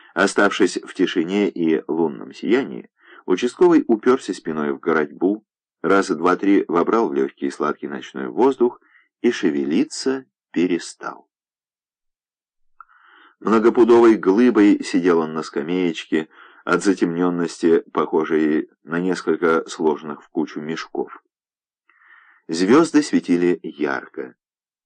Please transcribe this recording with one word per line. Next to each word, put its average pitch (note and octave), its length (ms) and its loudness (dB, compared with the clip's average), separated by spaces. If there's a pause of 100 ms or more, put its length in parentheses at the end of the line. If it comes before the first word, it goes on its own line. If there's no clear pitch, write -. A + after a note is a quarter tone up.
(140)
Оставшись G2 640 0
в - 160 -10
тишине F#2 560 0
и D#2+ 380 -2
лунном D2 460 -4
сиянии, - 560 -4 (360)
участковый - 600 2
упёрся A#2+ 460 0
спиной D#2 400 -6
в C2+ 60 -10
городьбу, D#2+ 680 -2 (360)
раза F#2 340 0
два-три F#2+ 520 0
вобрал F2 420 0
в C#2 40 -6
лёгкий C#2 360 -4
сладкий D2 380 -6
ночной C2+ 400 -12
воздух A#2+ 540 -2 (400)
и A#2+ 100 0
шевелиться G2+ 960 -4 (260)
перестал. - 800 -6 (2000)
Многопудовой A2+ 760 6
глыбой G2+ 680 4
сидел F2 360 0
он D#2 140 -4
на D#2 100 -6
скамеечке, D#2+ 840 -4 (340)
от F2 200 -2
затемнённости F2 960 0 (120)
похожей D#2 760 -2 (140)
на E2 160 -6
несколько E2 680 -2
сложенных D2+ 560 -4
в - 60 -20
кучу D#2 320 -6
мешков. D2+ 600 -10 (1300)
Звёзды A#2+ 560 2
светили F2 600 0
ярко. C#2+ 720 -8 (500)